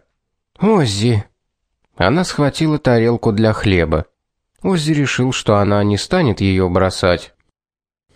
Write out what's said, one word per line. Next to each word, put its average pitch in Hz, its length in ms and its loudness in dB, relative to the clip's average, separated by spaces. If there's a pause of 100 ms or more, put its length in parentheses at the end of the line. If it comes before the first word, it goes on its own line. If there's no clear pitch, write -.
(600)
«Оззи!» 120 640 0 (720)
Она 127 280 2
схватила 151 560 -2
тарелку 117 520 0
для 107 220 2
хлеба. 82 520 0 (580)
Оззи 160 300 0
решил, 131 380 -2
что 110 260 0
она 101 260 0
не 104 140 0
станет 147 440 -2
её 95 280 0
бросать. 92 640 -2 (840)